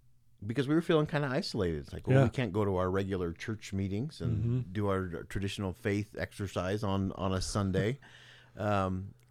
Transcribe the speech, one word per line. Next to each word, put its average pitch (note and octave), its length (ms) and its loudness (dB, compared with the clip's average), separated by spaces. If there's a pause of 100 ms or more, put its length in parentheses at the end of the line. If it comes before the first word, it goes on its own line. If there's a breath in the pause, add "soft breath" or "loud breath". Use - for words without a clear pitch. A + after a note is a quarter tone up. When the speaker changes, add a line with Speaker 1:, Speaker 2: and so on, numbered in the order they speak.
(440)
Speaker 1:
because A#2 220 0
we D3 80 2
were E3 80 4
feeling D#3 240 4
kinda D3 220 -2
isolated. G#2+ 500 0
It's C#2 140 -10
like, - 160 -6
well, C3 100 8
Speaker 2:
Yeah. C3+ 60 8
Speaker 1:
we A2+ 60 4
can't A#2 220 -2
go G#2 120 2
to G2 100 2
our F#2 160 2
regular F#2+ 420 0
church - 400 -8
meetings G2+ 480 -2
and A2+ 180 0
Speaker 2:
Mm-hmm. A#2 340 0
Speaker 1:
do G#2 160 0
our F#2 400 0
traditional G2 440 -2
faith G#2 460 -2
exercise G2 640 -2
on, G2 300 0
on F#2+ 200 -2
a F#2 80 2
Sunday. G2 640 0
<laughs> - 40 -20 (500 loud breath)
Um, G2 560 0 (160)